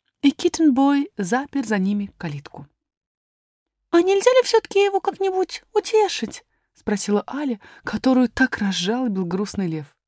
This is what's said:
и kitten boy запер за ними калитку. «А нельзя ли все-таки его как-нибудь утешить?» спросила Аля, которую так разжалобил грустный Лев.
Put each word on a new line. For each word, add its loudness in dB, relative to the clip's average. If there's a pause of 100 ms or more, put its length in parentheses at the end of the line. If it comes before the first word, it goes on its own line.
(220)
и 6
kitten 2
boy 2
запер -4
за 0
ними -2
калитку. -12 (1200)
«А 4
нельзя 2
ли 6
все-таки 2
его 0
как-нибудь -4 (100)
утешить?» -2 (300)
спросила -2
Аля, -4 (240)
которую 2
так -2
разжалобил -2
грустный -4
Лев. -8 (120)